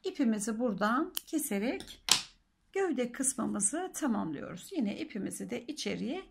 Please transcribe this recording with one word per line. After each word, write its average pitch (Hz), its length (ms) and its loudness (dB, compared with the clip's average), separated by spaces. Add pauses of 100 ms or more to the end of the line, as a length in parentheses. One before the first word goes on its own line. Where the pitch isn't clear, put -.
ipimizi 220 540 2
buradan 233 540 2 (140)
keserek 254 760 -2 (720)
gövde 254 400 2
kısmımızı 240 800 0
tamamlıyoruz. 196 800 -2
Yine 240 260 0
ipimizi 196 520 -6
de 240 160 -6
içeriye 220 640 -4